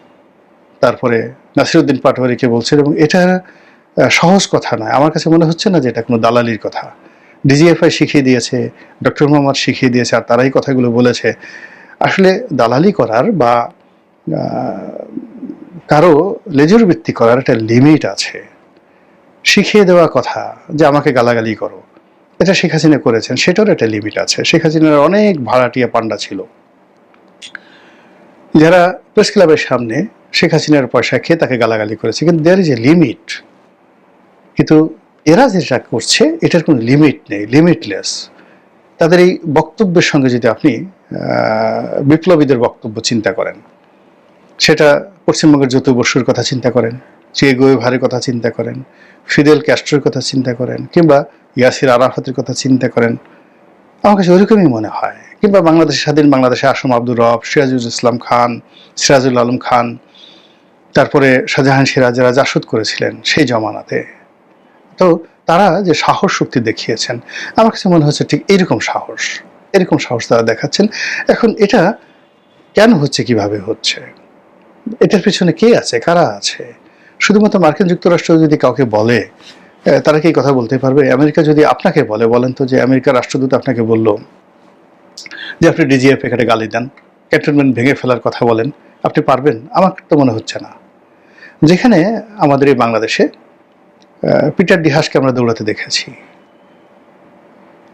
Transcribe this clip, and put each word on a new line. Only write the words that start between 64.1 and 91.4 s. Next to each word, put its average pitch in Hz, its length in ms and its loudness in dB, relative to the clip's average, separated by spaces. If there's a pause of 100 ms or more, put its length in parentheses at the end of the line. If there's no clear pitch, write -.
তো 175 220 2 (260)
তারা 180 360 2
যে 180 120 0
সাহস - 380 0
শক্তি - 280 -4
দেখিয়েছেন, 117 600 -6 (360)
আমার 226 160 2
কাছে - 180 -4
মনে 165 160 4
হচ্ছে 147 180 -2
ঠিক 147 240 -4
এরকম 175 320 0
সাহস, - 640 -8 (320)
এরকম 185 240 2
সাহস 117 300 -6
তারা 117 140 2
দেখাচ্ছেন। 117 460 -2 (400)
এখন 220 300 0
এটা 202 360 2 (840)
কেন 220 180 6
হচ্ছে, 143 300 -2
কিভাবে 104 360 -2
হচ্ছে, - 420 -8 (1000)
এটার 196 220 2
পিছনে 180 300 0
কে 214 260 2
আছে, 117 220 -4
কারা 170 220 0
আছে? 113 520 -6 (460)
শুধুমাত্র 208 400 2
মার্কিন 160 280 2
যুক্তরাষ্ট্র 175 500 2
যদি 156 200 2
কাউকে 127 280 0
বলে, 107 420 0 (580)
আহ, 139 140 2
তারা 151 200 2
কি 156 80 0
এই 160 60 2
কথা 139 200 0
বলতে 127 240 -2
পারবে? 131 340 2
আমেরিকা 147 320 2
যদি 151 220 2
আপনাকে 143 380 0
বলে, 113 240 -2
বলেন 123 260 0
তো 135 120 -4
যে 127 160 0
আমেরিকার 131 340 0
রাষ্ট্রদূত 131 380 -2
আপনাকে 117 280 -2
বলল 110 340 0 (1400)
যে 165 100 4
আপনি 156 160 0
ডিজিএফ 135 400 2
এখানে 120 200 -2
গালি 110 220 0
দেন, 117 200 -6 (420)
ক্যান্টনমেন্ট 143 460 0
ভেঙে 123 180 0
ফেলার 123 260 -4
কথা 120 260 -4
বলেন, 117 260 0 (320)
আপনি - 200 -2
পারবেন? 139 480 -2
আমার 185 200 0 (180)
তো 160 80 0
মনে 135 140 2
হচ্ছে - 280 -8
না। - 120 -18 (920)